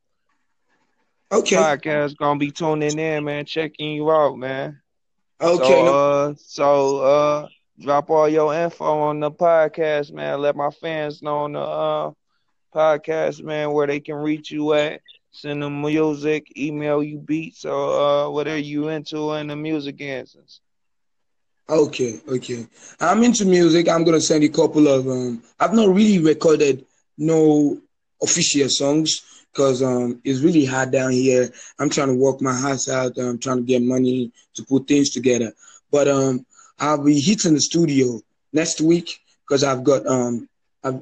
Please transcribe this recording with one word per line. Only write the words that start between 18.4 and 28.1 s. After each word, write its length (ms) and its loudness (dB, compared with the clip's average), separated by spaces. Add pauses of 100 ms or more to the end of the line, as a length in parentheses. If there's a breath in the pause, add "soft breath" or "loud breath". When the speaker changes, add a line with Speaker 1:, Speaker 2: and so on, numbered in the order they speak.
Speaker 2:
you 300 -6
into 440 -8
in 140 -8
the 80 -10
music 460 -8
instance. 580 -14 (1120)
Speaker 1:
Okay, 580 -2
okay. 400 -8 (320 loud breath)
I'm 240 2
into 220 2
music. 420 4
I'm 160 2
gonna 180 4
send 220 2
a 60 4
couple 380 4
of, 200 2
um, 360 -6 (160 soft breath)
I've 140 0
not 200 4
really 240 4
recorded 680 2 (320)
no 600 2 (440)